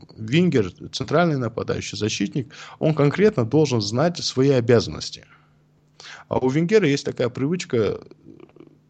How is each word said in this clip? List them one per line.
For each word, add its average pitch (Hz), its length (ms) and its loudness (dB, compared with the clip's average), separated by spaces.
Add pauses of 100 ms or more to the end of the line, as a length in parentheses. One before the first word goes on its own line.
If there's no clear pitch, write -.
(160)
вингер, 123 560 0 (200)
центральный 156 460 0
нападающий, 101 600 -6
защитник, - 560 -4 (240)
он 156 160 0
конкретно 151 500 2
должен 117 380 2
знать 127 420 -2
свои 135 280 2
обязанности. 117 760 0 (1000)
А 110 100 -2
у 127 120 2
Венгера 170 380 2
есть 139 180 0
такая 139 240 -2
привычка 127 680 -2 (920)